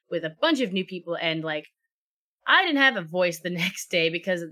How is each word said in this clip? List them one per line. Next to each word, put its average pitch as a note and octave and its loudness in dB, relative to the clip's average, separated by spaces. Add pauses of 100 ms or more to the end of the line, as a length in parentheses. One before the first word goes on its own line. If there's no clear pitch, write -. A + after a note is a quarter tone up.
with E3+ -4
a D#3+ -8
bunch D4 2
of F#3+ -2
new F#3+ -2
people, F3 -8
and, D#3+ -2
like, D#3 -6 (840)
I E4+ 6
didn't D#4 0
have C4+ 6
a G3 -4
voice E3+ 0
the F3 -6
<laughs> - -4
next F3+ -6
day E3 4
because E3+ -2